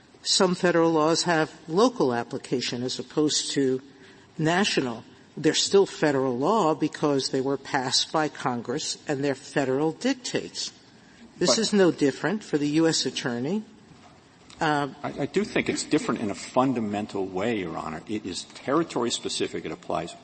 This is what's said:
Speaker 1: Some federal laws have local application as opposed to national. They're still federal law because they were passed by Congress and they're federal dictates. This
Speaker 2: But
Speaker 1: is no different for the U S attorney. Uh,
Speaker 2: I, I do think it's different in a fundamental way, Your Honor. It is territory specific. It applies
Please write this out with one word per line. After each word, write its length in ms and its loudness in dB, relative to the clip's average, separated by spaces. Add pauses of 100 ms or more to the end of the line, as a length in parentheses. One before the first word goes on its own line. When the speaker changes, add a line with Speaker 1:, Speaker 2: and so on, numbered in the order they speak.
(240)
Speaker 1:
Some 320 4
federal 340 4
laws 340 4
have 300 2 (140)
local 440 2
application 720 -4
as 160 -4
opposed 540 0
to 320 2 (520)
national. 680 0 (340)
They're 160 2
still 320 4
federal 500 0
law 380 2
because 560 0
they 120 0
were 160 0
passed 540 -2
by 180 0
Congress 680 -4 (100)
and 160 -2
they're 120 0
federal 560 0
dictates. 800 -4 (680)
This 180 4
Speaker 2:
But 40 0
Speaker 1:
is 140 -2
no 180 6
different 520 0
for 140 -4
the 100 0 (120)
U 80 4
S 180 0
attorney. 580 -4 (1000)
Uh, 280 2 (140)
Speaker 2:
I, 180 -6
I 40 0
do 180 0
think 240 0
it's 160 -2
different 380 0
in 80 -2
a 60 -4
fundamental 880 0
way, 340 -2
Your 160 -4
Honor. 320 -6
It 180 -6
is 180 -8 (100)
territory 580 -2
specific. 540 -4
It 60 -6
applies 520 -6